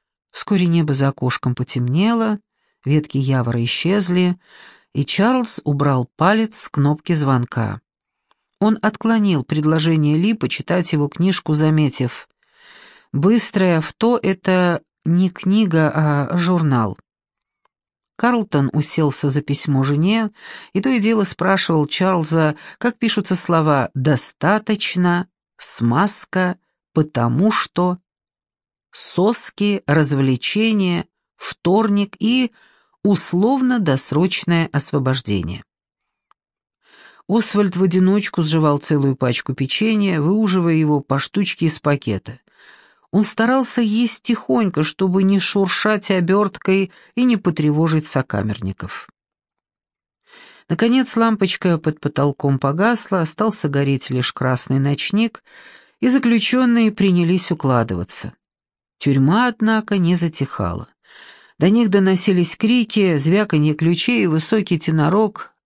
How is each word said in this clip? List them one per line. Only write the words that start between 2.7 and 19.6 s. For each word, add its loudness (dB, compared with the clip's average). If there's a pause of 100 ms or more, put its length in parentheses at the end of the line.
ветки 0
явора 0
исчезли, 0 (560)
и -2
Чарльз -2
убрал 0
палец 0
с -12
кнопки 0
звонка. -2 (800)
Он 2
отклонил 0
предложение 2
Ли 2
почитать -4
его 0
книжку, -2
заметив: 0 (840)
«Быстрое 2
авто — 0
это 0 (240)
не 2
книга, 2
а 0
журнал». 0 (1160)
Карлтон 0
уселся -2
за -2
письмо -2